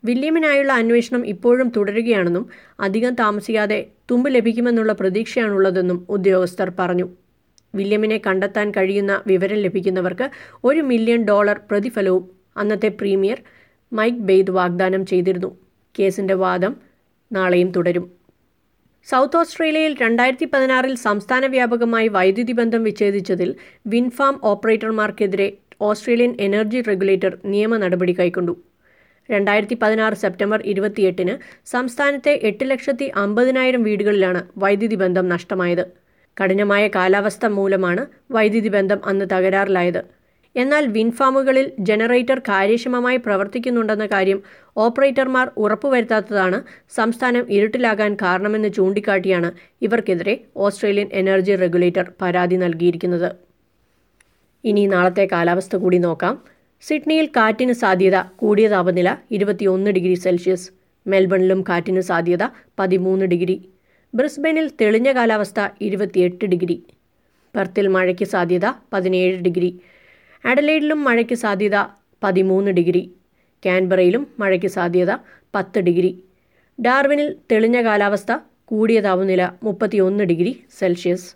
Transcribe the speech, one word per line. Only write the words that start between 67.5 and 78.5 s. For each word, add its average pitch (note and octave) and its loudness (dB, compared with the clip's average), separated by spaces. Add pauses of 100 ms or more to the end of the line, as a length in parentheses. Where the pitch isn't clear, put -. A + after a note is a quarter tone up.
പെർത്തിൽ G3+ -2
മഴയ്ക്ക് F#3 0
സാധ്യത, F3+ 0 (280)
പതിനേഴ് F#3 0
ഡിഗ്രി. F3 0 (760)
അഡലെയ്ഡിലും D4 0
മഴയ്ക്ക് A#3 0
സാധ്യത, G#3 -2 (460)
പതിമൂന്ന് F#3+ 2
ഡിഗ്രി. F3 2 (640)
കാൻബറയിലും F#3 2 (120)
മഴയ്ക്ക് F#3+ 0
സാധ്യത, F3 0 (440)
പത്ത് F#3+ -2
ഡിഗ്രി. F3+ 2 (680)
ഡാർവിനിൽ C#4 2 (160)
തെളിഞ്ഞ A#3 2
കാലാവസ്ഥ, G#3 0 (280)